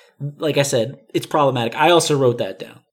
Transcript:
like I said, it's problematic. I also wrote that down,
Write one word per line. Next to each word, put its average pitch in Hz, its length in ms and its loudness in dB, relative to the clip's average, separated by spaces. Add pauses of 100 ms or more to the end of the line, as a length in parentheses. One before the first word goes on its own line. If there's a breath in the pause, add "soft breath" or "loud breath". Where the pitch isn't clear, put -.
(380 soft breath)
like 147 200 -2
I 143 60 2
said, 131 360 -2 (140)
it's 160 140 -2
problematic. 127 480 0
I 156 160 2
also 156 260 2
wrote 123 220 2
that 98 200 -8
down, 113 220 -18 (120)